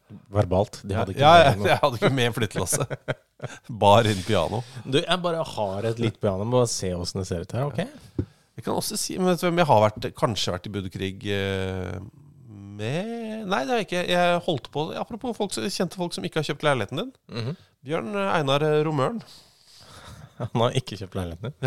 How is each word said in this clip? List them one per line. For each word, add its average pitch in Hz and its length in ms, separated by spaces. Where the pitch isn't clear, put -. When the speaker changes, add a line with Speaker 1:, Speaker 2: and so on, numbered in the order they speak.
Speaker 1:
verbalt. 98 500
De 101 140
hadde 95 160
ikke 131 80
Speaker 2:
Ja, 160 160
ja, 143 160
Speaker 1:
med 98 80
noe. 175 80
Speaker 2:
jeg 139 100
hadde 123 200
ikke 196 180
med 120 180
flyttelasse. 101 520
<laughs> - 520
Bar 104 260
inn 95 160
piano. 98 380
Speaker 1:
Du, 131 200
jeg 175 220
bare 165 320
har 101 340
et 113 140
litt 110 180
piano, 98 240
må 123 200
bare 113 40
se - 240
hvordan 87 300
det 92 80
ser 85 160
ut - 100
her, 139 140
ok? 214 560
Speaker 2:
Jeg - 80
kan 104 100
også - 240
si, - 160
men 185 140
vet 170 100
du 180 60
hvem 170 160
jeg 147 80
har 110 160
vært, - 320
kanskje 110 340
vært 90 160
i 104 60
budkrig, 95 400
eh, 95 640
med? 214 720
Nei, 214 160
det 262 80
har 233 80
jeg 180 80
ikke. 180 140
Jeg 175 320
holdt 170 300
på, 147 100
apropos 233 380
folk, 202 180
som, 220 80
kjente 196 320
folk 175 160
som 190 160
ikke 156 140
har 143 80
kjøpt 147 180
leiligheten 127 320
din. 262 120
Speaker 1:
Mhm. 120 240
Speaker 2:
Bjørn, 214 240
eh, 196 240
Einar, 143 320
eh, 151 160
Romøren. 160 380
Speaker 1:
<laughs> - 520
Han 117 220
har 127 100
ikke 110 240
kjøpt 98 160
leiligheten 90 320
din? 147 80